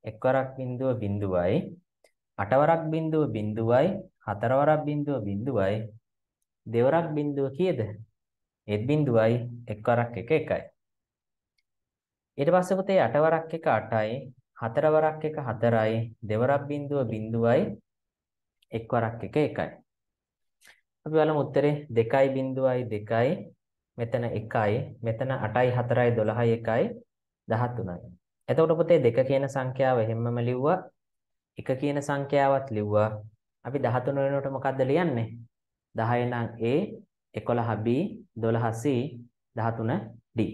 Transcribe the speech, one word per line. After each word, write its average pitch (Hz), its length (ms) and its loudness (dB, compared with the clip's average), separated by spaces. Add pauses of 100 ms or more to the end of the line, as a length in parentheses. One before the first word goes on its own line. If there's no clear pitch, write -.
එක් - 140 -16
වරක් 131 340 2
බිඳුව 127 440 -2
බිඳුවයි. 98 540 0 (840)
අට 147 120 -2 (100)
වරක් 160 300 2
බිඳුව 156 440 0
බිඳුවයි. 113 520 2 (380)
හතර 113 340 -2
වරක් 147 260 4
බිඳුව 147 420 -2
බිඳුවයි. 101 480 -2 (920)
දෙවරක් 135 480 2
බිඳුව 143 420 -2
කීයද? 175 220 0 (880)
ඒත් 104 200 0
බිඳුවයි. 123 460 4 (340)
එක් - 180 -8
වරක් 117 320 0
එක - 140 -4
එකයි. - 300 0 (1800)
ඊට 143 160 2
පස්සේ 185 260 4
පුතේ 190 260 4
අට - 100 0 (100)
වරක් 160 280 2
එක 160 140 -4
අටයි. 110 440 0 (500)
හතර 120 240 0 (100)
වරක් 156 340 2
එක 151 80 -6 (100)
හතරයි. 110 460 2 (360)
දෙවරක් 131 380 0
බිඳුව 143 440 -2
බිඳුවයි. 113 500 2 (1120)
එක් 113 200 -6
වරක් 117 320 -2
එක - 120 -10
එකයි. 127 340 0 (1400)
අපි 156 100 -4
බලමු 156 280 4
උත්තරේ 170 300 2 (160)
දෙකයි 117 460 4
බිඳුවයි 131 460 0 (120)
දෙකයි. 113 360 0 (680)
මෙතන 120 260 -2 (160)
එකයි. 107 340 0 (280)
මෙතන 117 300 -4
අටයි, 123 460 0
හතරයි, 120 400 2
දොළහයි, 110 420 2
එකයි, 113 240 0 (640)
දහතුනයි. 113 500 -4 (520)
එතකොට 160 300 4
පුතේ 165 260 6
දෙක 117 120 4 (100)
කියන 135 180 2 (100)
සංඛ්‍යාව 131 480 0
එහෙම්මම 117 340 -2 (120)
ලිව්වා. 135 280 2 (800)
එක 113 120 -8 (100)
කියන 143 220 -2
සංඛ්‍යාවත් 139 720 2
ලිව්වා. 104 380 2 (560)
අපි 131 140 -6
දහතුන 127 360 0
වෙනුවට 139 400 -2
මොකද්ද 131 240 -2 (100)
ලියන්නේ? 139 380 0 (680)
දහය 117 300 0
නම් 120 220 -4 (240)
A, 139 40 2 (600)
එකොළහ 120 340 -2 (160)
B, - 20 2 (540)
දොළහ 113 240 0 (160)
C, - 20 -12 (720)
දහතුන 113 360 -2 (440)
D. 110 40 -2 (140)